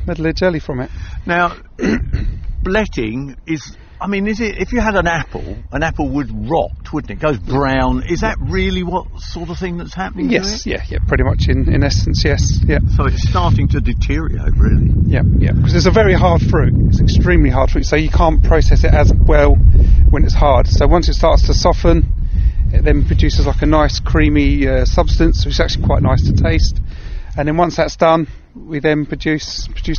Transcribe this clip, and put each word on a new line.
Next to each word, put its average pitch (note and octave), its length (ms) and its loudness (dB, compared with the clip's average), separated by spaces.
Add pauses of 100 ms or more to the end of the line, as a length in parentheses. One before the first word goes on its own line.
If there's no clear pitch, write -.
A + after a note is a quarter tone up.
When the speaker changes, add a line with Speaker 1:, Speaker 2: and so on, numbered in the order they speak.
Speaker 1:
medlar D#3+ 280 -4
jelly E3+ 260 -2
from C3 200 -8
it. C3 100 -10 (340)
Speaker 2:
Now, F3 320 -2 (220)
<clears throat> - 840 -4
bletting C#3 720 -6 (100)
is, D3+ 280 -10 (240)
I - 80 -10
mean, G3 200 -4
is G#3+ 140 -4
it, G#3+ 180 -6
if - 140 -6
you B3 80 -2
had G#3+ 160 -2
an F3 100 0
apple, E3 500 -6 (160)
an D3 100 -4
apple D#3 280 -4
would C3 200 -4 (200)
rot, - 420 -6
wouldn't D3+ 180 -8
it? G2+ 40 -10
It - 60 -12
goes D3+ 180 -2
brown. C3 680 -2
Is E3+ 140 -4
that A3 180 -4
really F#3 440 -4
what F3 240 -6 (120)
sort E3+ 300 -12
of E3 100 -10
thing F3 200 -8
that's D#3+ 160 -14
happening F#3+ 340 -8
to A#3+ 60 -2
Speaker 1:
Yes, G#3 320 -4
Speaker 2:
it? - 40 -6
Speaker 1:
yeah, - 200 -6
yeah, - 80 -4 (100)
pretty C3 160 0
much - 240 0
in, C3 240 0
in C3+ 100 0
essence, C#3 400 0
yes, - 440 0
yeah. C#3+ 120 2 (180)
Speaker 2:
So C#3+ 100 2
it's - 220 -2
starting F3 400 0
to D3 120 0
deteriorate, - 760 -2
really? - 340 2 (160)
Speaker 1:
Yeah, - 160 2 (160)
yeah, - 140 2
'cause - 220 2
it's E3+ 120 2
a - 40 4
very G3+ 240 4
hard F3 280 2
fruit. D#3+ 320 2 (140)
It's - 120 2
extremely E3+ 500 4
hard C3 200 2
fruit, D3 160 0
so D3+ 100 0
you D#3 140 0
can't E3+ 320 2
process - 420 4
it - 80 4
as D3 180 4 (160)
well D3 280 4 (560)
when C#3+ 140 4
it's - 100 2
hard. C3 320 4
So - 200 4
once D#3 220 4
it D#3 60 2
starts D#3 320 2
to C#3 80 2
soften, E3 580 2 (600)
it - 120 2
then D3 200 4
produces, - 440 2
like, C#3 140 0
a D3 40 0
nice D3+ 320 2
creamy, D3 720 2
uh, C3 160 0
substance, - 600 2
which F3+ 100 -4
is - 60 -2
actually - 260 -2
quite D3 160 0
nice - 280 0
to - 20 0
taste. - 460 0 (580)
And D3 120 -4
then D#3 80 -2
once E3+ 200 -2
that's D#3 200 -4
done, E3 320 0 (260)
we D#3 240 -12
then D3+ 280 -2
produce, - 600 -6
produce - 320 -6